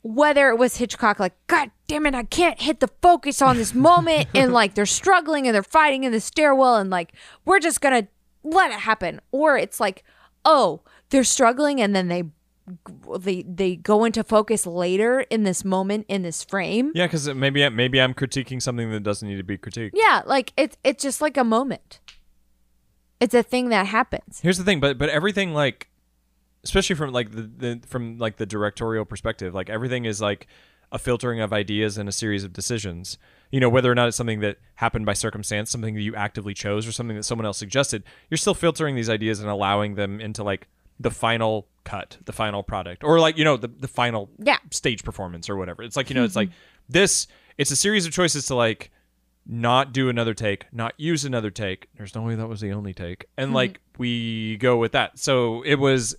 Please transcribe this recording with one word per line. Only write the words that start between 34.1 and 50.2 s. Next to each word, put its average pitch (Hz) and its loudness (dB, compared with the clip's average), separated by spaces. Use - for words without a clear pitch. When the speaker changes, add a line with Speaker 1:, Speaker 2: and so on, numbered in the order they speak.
Speaker 2:
something 113 -4
that 104 -2
happened 113 -2
by 104 0
circumstance, 104 -6
something 110 -6
that 107 -6
you 107 -6
actively 104 -6
chose, 104 -4
or 113 -10
something 113 -8
that 107 -8
someone 113 -4
else 101 -6
suggested, 107 -4
you're 160 -4
still 202 0
filtering 156 -2
these 113 -2
ideas 110 -2
and 104 -6
allowing 101 0
them 101 -6
into, 107 -10
like, 98 -6
the 120 -2
final 110 -2
cut, - -12
the 107 -12
final 104 -4
product, 90 -10
or, 156 6
like, 160 4
you 151 0
know, 151 2
the, 117 -8
the 127 -12
final 117 -4
Speaker 1:
Yeah. 254 0
Speaker 2:
stage 123 -4
performance 90 -10
or 104 -4
whatever. 87 -8
It's 113 -14
like, 131 -4
you - -6
know, 127 2
it's 101 -2
like 104 0
Speaker 1:
Mm-hmm. - -20
Speaker 2:
this, 180 2
it's 143 -2
a - -4
series 202 0
of 165 -8
choices 151 0
to, 139 -2
like, 117 -2
not 120 0
do 131 0
another 117 -2